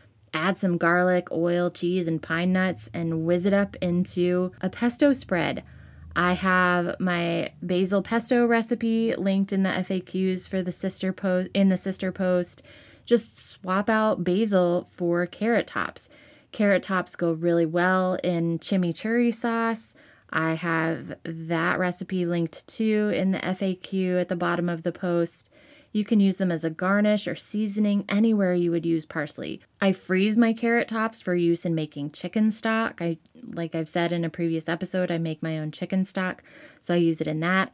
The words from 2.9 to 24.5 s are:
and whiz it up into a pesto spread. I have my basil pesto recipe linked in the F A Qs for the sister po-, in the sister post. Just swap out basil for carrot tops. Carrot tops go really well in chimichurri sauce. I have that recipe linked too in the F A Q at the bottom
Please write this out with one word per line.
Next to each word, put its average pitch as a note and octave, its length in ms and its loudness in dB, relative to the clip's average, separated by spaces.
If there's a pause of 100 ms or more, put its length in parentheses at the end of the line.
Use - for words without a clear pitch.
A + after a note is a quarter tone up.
and E3 320 -2
whiz F3 200 2
it G3 80 4
up G3 280 0
into F3+ 800 0
a F#3+ 80 -2
pesto A#3+ 420 2
spread. E3 520 -2 (520)
I F3+ 180 4
have F3+ 680 2
my E3+ 540 -2 (100)
basil F#3 400 0
pesto A#3 420 2
recipe A3+ 680 0
linked G3 360 0
in F#3+ 120 2
the F#3+ 60 2
F F#3 200 -2
A F#3+ 100 0
Qs F#3 480 -2
for F#3+ 140 -2
the F3+ 100 -4
sister F#3+ 400 -4
po-, F#3 440 0
in G3 140 6
the F#3 80 4
sister F#3+ 340 -4
post. F3+ 500 0 (440)
Just - 340 0
swap F#3+ 500 -2
out A3 340 2
basil F3+ 680 2
for F3 340 0
carrot G#3+ 400 0
tops. - 440 -8 (420)
Carrot G3+ 320 2
tops F3+ 320 -4
go E3+ 160 0
really E3+ 340 2
well F#3 580 2
in E3+ 360 0
chimichurri A3 760 0
sauce. A3+ 640 -4 (340)
I D#3+ 240 0
have D#3+ 680 -2
that E3 560 -2
recipe F3+ 480 -2
linked E3+ 400 -2
too G#3+ 480 0
in F#3+ 160 2
the - 120 -2
F F#3+ 200 -2
A F#3+ 100 0
Q F#3 460 -2
at F3+ 80 0
the F#3 80 -2
bottom F3 340 0